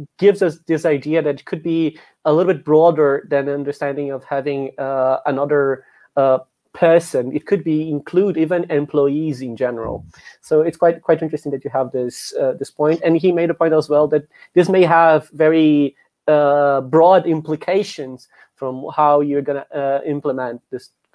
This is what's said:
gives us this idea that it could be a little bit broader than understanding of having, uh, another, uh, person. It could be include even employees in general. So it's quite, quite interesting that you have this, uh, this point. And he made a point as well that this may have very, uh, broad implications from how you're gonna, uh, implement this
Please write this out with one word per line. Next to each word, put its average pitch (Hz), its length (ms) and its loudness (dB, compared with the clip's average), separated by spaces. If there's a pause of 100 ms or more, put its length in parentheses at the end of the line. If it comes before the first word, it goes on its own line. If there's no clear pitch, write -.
(180)
gives 202 240 4
us 165 260 -2
this 160 180 -2
idea 151 360 0
that 147 180 -4
it - 60 -20
could 156 180 -10
be 165 340 -2 (280)
a 156 60 2
little 170 220 2
bit 147 100 -6
broader 151 640 2
than 139 200 -2
understanding 143 600 -6
of 135 120 -12
having, 139 540 -6
uh, 135 480 -2
another, 139 580 -2 (320)
uh, 135 240 2 (340)
person. 165 600 0
It 151 100 -6
could 180 180 -2
be 156 260 -2
include 175 480 -2
even 165 340 0
employees 147 720 -2
in 120 140 -10
general. 117 500 -6 (360)
So 156 200 0
it's 165 160 -4
quite, 170 240 0
quite 160 200 0
interesting 151 300 -6
that 135 120 -8
you 139 60 -8
have 127 220 -4
this, 123 480 -8
uh, 135 140 0
this - 180 -10
point. 156 320 0
And 165 140 2
he 180 140 2
made 170 180 0
a 160 40 -2
point 165 200 0
as 156 160 0
well 151 180 2
that 147 200 -2 (260)
this 175 160 4
may 185 140 4
have 165 460 4
very, 156 680 2 (320)
uh, 143 540 2
broad 170 460 4
implications 156 1000 -4 (280)
from 131 400 -8
how 147 240 4
you're 143 240 -2
gonna, 139 300 -6
uh, 139 320 -2
implement 131 560 -6 (100)
this 127 180 -12 (260)